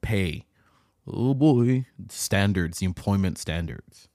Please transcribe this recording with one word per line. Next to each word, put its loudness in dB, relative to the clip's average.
pay. -2
Oh 0
boy, 4
standards, 0
the -2
employment 0
standards. -8